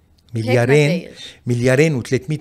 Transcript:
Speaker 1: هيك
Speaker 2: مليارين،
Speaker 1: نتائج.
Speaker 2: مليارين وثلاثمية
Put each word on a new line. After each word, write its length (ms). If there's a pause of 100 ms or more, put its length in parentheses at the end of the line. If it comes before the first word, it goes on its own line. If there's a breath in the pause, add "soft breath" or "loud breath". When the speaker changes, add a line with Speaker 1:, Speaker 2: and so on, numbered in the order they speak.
(340)
Speaker 1:
هيك 120
Speaker 2:
مليارين، 520
Speaker 1:
نتائج. 160 (320 loud breath)
Speaker 2:
مليارين 480
وثلاثمية 460